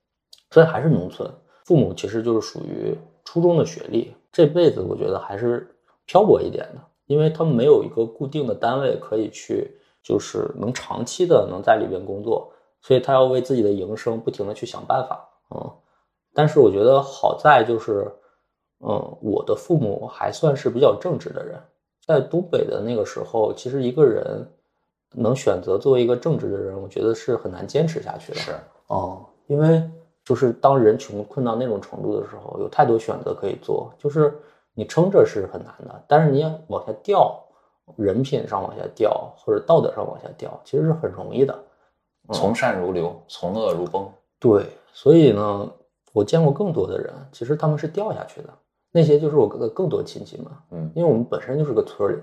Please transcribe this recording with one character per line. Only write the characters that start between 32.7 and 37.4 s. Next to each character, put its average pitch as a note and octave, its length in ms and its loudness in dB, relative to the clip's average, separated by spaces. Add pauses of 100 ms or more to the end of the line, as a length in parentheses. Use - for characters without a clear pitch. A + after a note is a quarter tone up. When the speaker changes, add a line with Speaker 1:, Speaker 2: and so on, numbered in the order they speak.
Speaker 1:
多 A#2 120 2
选 - 260 -6
择 - 100 -6
可 - 140 -8
以 - 120 -6
做， - 380 -6
就 - 100 -6
是 D3 320 0 (360)
你 G#2+ 100 -6
撑 F3+ 240 2
着 E3+ 160 6
是 G2 220 -4
很 F2+ 160 -12
难 - 100 -20 (100)
的， - 240 -18
但 D3+ 160 6
是 D3+ 60 6
你 C3+ 120 2
要 D#3+ 100 -2 (160)
往 G2 180 -8
下 G#2+ 160 -8
掉， - 420 2 (540)